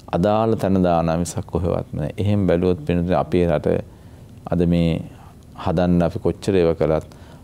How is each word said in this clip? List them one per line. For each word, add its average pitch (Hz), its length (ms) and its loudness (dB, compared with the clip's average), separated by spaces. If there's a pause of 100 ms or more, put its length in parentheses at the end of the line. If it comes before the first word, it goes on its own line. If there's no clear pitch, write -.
(160)
අදාළ 110 400 2
තැන 95 280 2
දානවා 82 340 2
මිසක් 87 280 -6
කොහෙවත් 87 480 -4
නෑ. 78 240 -6
එහෙම 101 300 0
බැලුවොත් 87 380 2
පින්නතුනි 87 380 0
අපේ 87 240 2
රට 78 200 0 (800)
අද 87 200 -2
මේ 85 260 2 (720)
හදන්න 90 380 2
අපි 85 180 -2
කොච්චර 95 360 -2
ඒව 85 200 4
කළත් 78 320 0 (360)